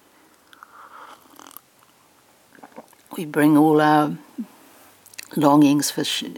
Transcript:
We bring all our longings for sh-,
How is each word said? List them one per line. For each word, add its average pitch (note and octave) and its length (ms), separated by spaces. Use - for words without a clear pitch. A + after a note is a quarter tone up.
We F3+ 80
bring D3+ 320
all D3+ 240
our D3+ 360
longings D3 540
for D#3 140
sh-, - 220